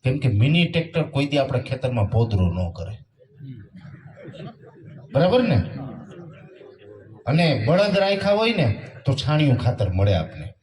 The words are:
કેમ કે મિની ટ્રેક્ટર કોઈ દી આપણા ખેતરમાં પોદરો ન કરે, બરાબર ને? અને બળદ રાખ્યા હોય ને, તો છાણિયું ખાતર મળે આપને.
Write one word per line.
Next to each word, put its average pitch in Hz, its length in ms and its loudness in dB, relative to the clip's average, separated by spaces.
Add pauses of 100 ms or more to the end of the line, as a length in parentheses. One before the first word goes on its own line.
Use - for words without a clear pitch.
કેમ 131 140 2
કે 127 140 2
મિની 147 340 4
ટ્રેક્ટર 165 420 -2
કોઈ 143 200 0
દી 143 120 2
આપણા 131 280 -2
ખેતરમાં 120 400 -2
પોદરો 107 380 2
ન 85 120 0 (140)
કરે, 98 200 -10 (2250)
બરાબર 185 340 2
ને? 156 160 2 (1700)
અને 160 200 2 (160)
બળદ 185 360 2
રાખ્યા 196 400 2
હોય 226 200 2
ને, 139 100 2 (340)
તો 135 120 0
છાણિયું 147 480 2
ખાતર 110 300 0
મળે 98 240 2
આપને. 78 300 -4 (160)